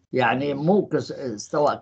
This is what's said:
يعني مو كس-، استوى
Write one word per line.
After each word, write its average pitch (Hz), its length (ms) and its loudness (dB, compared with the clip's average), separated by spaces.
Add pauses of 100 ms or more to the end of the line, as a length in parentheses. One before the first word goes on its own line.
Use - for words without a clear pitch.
(120)
يعني 127 420 0
مو 170 320 2
كس-، 143 260 -4
استوى 139 680 -2